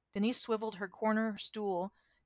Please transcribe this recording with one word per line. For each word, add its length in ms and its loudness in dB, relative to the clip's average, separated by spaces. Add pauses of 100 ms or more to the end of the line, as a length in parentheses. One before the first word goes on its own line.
(160)
Denise 260 2
swiveled 360 -2
her 100 -4
corner 500 2
stool 560 -2 (320)